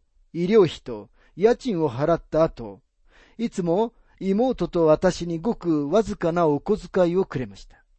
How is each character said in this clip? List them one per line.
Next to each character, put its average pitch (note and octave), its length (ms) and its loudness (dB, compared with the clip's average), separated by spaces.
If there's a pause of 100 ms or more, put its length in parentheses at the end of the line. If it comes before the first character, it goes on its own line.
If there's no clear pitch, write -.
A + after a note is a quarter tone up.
(340)
医 E3+ 120 -4
療 G3+ 200 6
費 - 160 -6
と G#2+ 280 -14 (260)
家 A3 200 4
賃 G#3 260 -4
を D#3 80 0
払 D3 260 0
っ - 80 -8
た D#3 200 0
後、 A2 380 -6 (580)
い A#3 100 -4
つ F#3+ 140 -6
も G3 300 0 (260)
妹 G3 480 -2
と E3+ 180 0
私 E3+ 400 2
に E3+ 140 -6
ご G3+ 160 -2
く D3+ 340 -2
わ G3+ 140 2
ず G3+ 120 -6
か E3+ 160 -2
な E3+ 160 2
お D3 120 2
小 G#3 180 -2
遣 F3 320 0
い F3 80 -2
を F#3+ 80 0
く - 140 -8
れ B2 80 -8
ま G2+ 80 -20
し - 100 -20
た。 - 180 -20 (160)